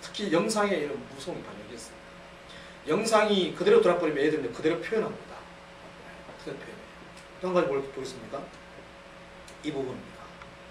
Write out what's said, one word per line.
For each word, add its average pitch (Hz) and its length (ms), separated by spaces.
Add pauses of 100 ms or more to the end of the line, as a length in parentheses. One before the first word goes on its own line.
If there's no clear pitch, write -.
특히 196 320
영상의 202 480
이런 147 180 (160)
무서움이 - 280
발견됐습니다. 110 600 (840)
영상이 208 680
그대로 208 260
돌아버리면 165 440
애들은 147 280
그대로 165 280
표현합니다. - 540 (1120)
또 - 300 (680)
한 185 80
가지 175 140
뭘 135 160
보겠습니까? 120 600 (1200)
이 151 80
부분입니다. 135 520 (480)